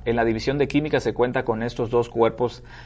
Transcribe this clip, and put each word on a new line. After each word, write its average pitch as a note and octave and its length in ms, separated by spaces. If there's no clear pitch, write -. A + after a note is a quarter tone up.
en A#2 100
la A#2 100
división A#2 320
de C#3 100
química D3 320
se A2+ 140
cuenta B2 300
con A2+ 180
estos A#2 300
dos A#2+ 180
cuerpos, A2+ 540